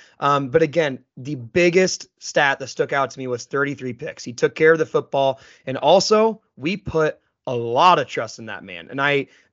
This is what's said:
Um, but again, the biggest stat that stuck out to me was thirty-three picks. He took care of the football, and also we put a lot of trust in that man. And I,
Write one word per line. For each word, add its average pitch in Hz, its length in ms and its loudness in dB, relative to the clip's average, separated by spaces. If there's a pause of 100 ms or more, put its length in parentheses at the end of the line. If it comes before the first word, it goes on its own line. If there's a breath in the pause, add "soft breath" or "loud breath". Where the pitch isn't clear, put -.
(220 soft breath)
Um, 143 260 2
but 160 140 4
again, 147 380 -2 (180)
the 139 180 -10
biggest 175 720 0 (160)
stat 143 360 0
that 135 80 -12
stuck 147 260 -4
out 135 180 0
to - 80 -20
me 131 80 -8
was 123 160 -6
thirty-three 139 480 -6
picks. - 320 -12
He 123 80 -12
took 143 240 -2
care 160 160 6
of 160 80 4
the 156 60 2
football, 139 560 -2 (240 loud breath)
and 135 120 -6
also 208 640 2 (140)
we 170 220 -6
put - 420 -2 (280)
a 131 80 -4
lot 127 420 4
of 131 100 -2
trust 117 300 -8
in 113 80 -16
that 101 180 -12
man. 90 280 -16
And 139 100 -6
I, 143 240 0 (280 soft breath)